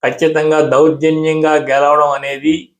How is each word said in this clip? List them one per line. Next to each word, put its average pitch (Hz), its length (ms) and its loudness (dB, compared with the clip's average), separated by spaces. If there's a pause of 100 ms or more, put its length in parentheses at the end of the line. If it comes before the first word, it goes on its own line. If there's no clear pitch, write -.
ఖచ్చితంగా 156 560 0
దౌర్జన్యంగా 156 920 0
గెలవడం 143 560 2
అనేది 139 600 -4 (100)